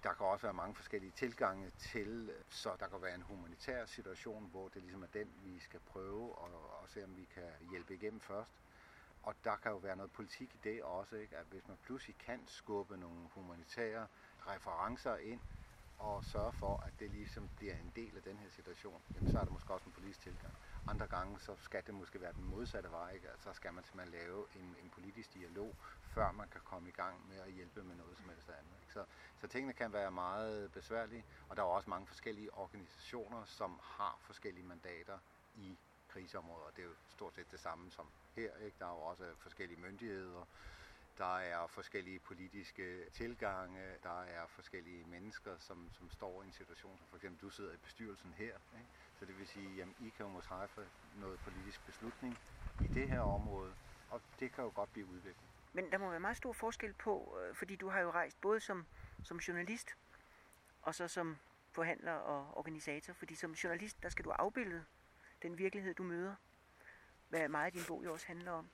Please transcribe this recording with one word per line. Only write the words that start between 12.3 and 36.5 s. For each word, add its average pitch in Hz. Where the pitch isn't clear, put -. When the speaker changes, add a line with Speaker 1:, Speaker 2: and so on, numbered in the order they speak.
Speaker 1:
skubbe 101
nogle 85
humanitære 98
referencer 101
ind, 110
og 104
sørge 107
for, 101
at -
det 104
ligesom 104
bliver 98
en 85
del 113
af 95
den 98
her 104
situation, 90
jamen, -
så -
er 110
der -
måske -
også 90
en 92
politisk 95
tilgang. -
Andre 107
gange, 95
så 98
skal -
det 107
måske 95
være 87
den 90
modsatte 98
vej, 85
ikke? 90
Altså, -
så 92
skal 90
man 90
simpelthen 87
lave 92
en, 90
en 90
politisk 101
dialog, 92
før 101
man 101
kan -
komme 90
i 90
gang 90
med 95
at 95
hjælpe 92
med 90
noget 85
som 92
helst 82
andet, 78
ikke? -
Så, 101
så 107
tingene 131
kan 117
være 98
meget 101
besværlige, 113
og 98
der 101
er 95
også 95
mange 95
forskellige 107
organisationer, 104
som 90
har 90
forskellige 92
mandater 87
i 92
kriseområder. 82